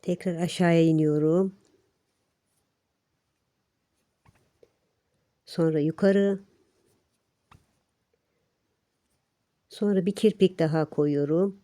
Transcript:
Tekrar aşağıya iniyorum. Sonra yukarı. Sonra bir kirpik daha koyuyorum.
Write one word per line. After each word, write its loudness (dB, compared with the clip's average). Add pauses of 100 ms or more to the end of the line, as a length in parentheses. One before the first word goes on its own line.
Tekrar -4
aşağıya 2
iniyorum. 2 (4000)
Sonra -2
yukarı. 0 (3250)
Sonra -2
bir -4
kirpik 0
daha -2
koyuyorum. -2